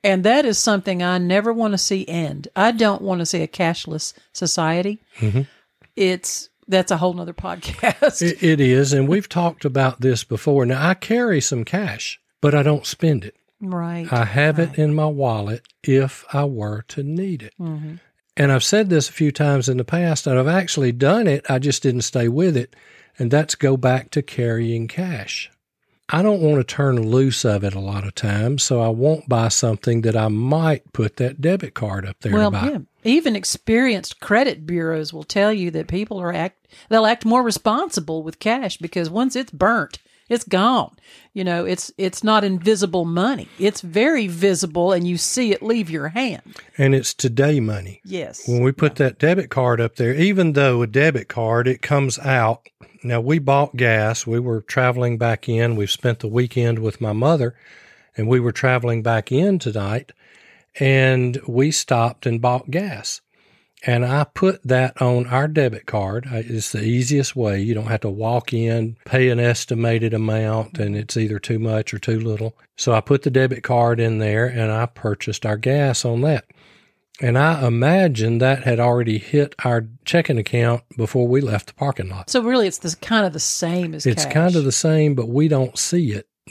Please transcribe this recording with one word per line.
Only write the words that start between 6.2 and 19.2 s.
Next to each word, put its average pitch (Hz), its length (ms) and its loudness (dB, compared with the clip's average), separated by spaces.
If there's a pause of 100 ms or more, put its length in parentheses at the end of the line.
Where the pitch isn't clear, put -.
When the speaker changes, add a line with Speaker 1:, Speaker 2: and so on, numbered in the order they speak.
Speaker 1:
that's 185 240 0
a 170 60 0
whole 180 160 0
nother 175 200 -10
<laughs> - 120 -12
podcast. - 760 -2
Speaker 2:
It, 170 220 0
it 160 180 4
is, 135 320 4
and 135 140 2
we've 185 220 0
talked 170 360 -2
about 131 360 0
this 123 220 0
before. 135 420 0
Now, 131 240 0
I 185 40 2
carry 214 480 0
some 120 240 -4
cash, 165 540 -6 (220)
but 147 140 4
I 143 80 4
don't 147 220 2
spend 139 400 0
it. 107 100 -16 (260)
Speaker 1:
Right, 170 500 -6
Speaker 2:
I 120 120 2
have 147 340 2
Speaker 1:
right. 165 120 0
Speaker 2:
it - 100 -8
in 151 160 2
my 156 120 0
wallet 117 600 -2 (160)
if 135 400 2 (100)
I 143 120 0
were 107 440 -6
to 143 140 -8
need 160 400 -6
it. - 160 -20
Speaker 1:
Mm-hmm. 156 360 -10 (420)
Speaker 2:
And 143 160 4
I've 131 100 2
said 208 260 2
this 156 200 2
a - 40 -20
few 151 200 0